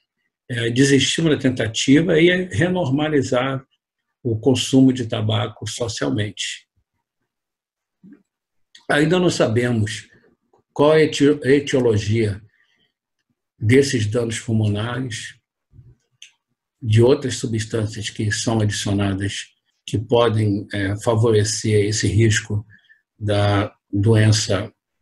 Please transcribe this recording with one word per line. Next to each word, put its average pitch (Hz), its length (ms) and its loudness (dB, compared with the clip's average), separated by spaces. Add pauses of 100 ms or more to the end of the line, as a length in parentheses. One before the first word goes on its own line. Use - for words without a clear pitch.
(480)
é, 117 200 -4
desestímulo 139 640 2
da 127 60 -2
tentativa 139 800 2
e 180 260 2
renormalizar 147 1200 -2 (600)
o 113 140 -2
consumo 131 540 4
de 127 140 -4
tabaco 110 640 -4
socialmente. 113 960 -6 (2250)
Ainda 160 300 2
não 180 100 2
sabemos 120 800 -2 (640)
qual 147 220 4
é 160 60 6
a - 20 4
eti-, 147 400 2
etiologia 117 1000 0 (1160)
desses 120 500 2
danos 113 320 -4
pulmonares, 110 960 -4 (1500)
de 110 160 2
outras 135 360 2
substâncias 110 760 -6
que 107 220 -6
são 113 280 -2
adicionadas, 101 880 -4 (360)
que - 140 -4
podem, 107 760 0
é, 101 300 -4
favorecer 107 800 2
esse 107 220 -2
risco 107 580 0 (540)
da 101 520 0 (200)
doença 107 800 2 (280)